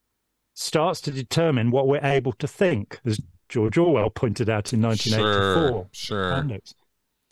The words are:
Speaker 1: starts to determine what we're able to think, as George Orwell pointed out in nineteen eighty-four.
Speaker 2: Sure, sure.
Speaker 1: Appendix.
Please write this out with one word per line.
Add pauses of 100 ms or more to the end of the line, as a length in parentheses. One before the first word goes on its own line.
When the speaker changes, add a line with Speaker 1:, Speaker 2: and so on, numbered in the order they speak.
(560)
Speaker 1:
starts
to
determine
what
we're
able
to
think,
as (260)
George
Orwell
pointed
out
in
nineteen
eighty-four. (140)
Speaker 2:
Sure,
sure.
Speaker 1:
Appendix. (580)